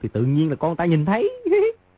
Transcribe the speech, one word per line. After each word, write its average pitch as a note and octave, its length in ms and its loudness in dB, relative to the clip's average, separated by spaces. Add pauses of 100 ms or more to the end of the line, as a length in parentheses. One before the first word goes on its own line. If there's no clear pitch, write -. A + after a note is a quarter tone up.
thì A2 80 -6
tự A2 160 -2
nhiên D3+ 240 2
là C#3 60 -2
con D#3+ 200 -4
ta E3+ 100 -4
nhìn D#3 200 2
thấy. A3+ 260 0 (140)
<laughs> G#4 300 2 (220)